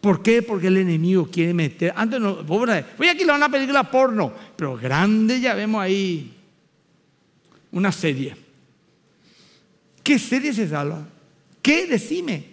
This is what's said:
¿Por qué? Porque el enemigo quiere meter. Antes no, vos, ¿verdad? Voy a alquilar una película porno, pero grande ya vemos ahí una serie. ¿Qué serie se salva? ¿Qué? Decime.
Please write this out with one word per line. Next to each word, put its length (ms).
¿Por 180
qué? 200
Porque 240
el 100
enemigo 560
quiere 220
meter. 420
Antes 240
no, 240
vos, 160
¿verdad? 240
Voy 100
a 40
alquilar 260
una 100
película 420
porno, 440
pero 220
grande 640
ya 140
vemos 260
ahí 500
una 180
serie. 460
¿Qué 160
serie 340
se 160
salva? 400
¿Qué? 240
Decime. 680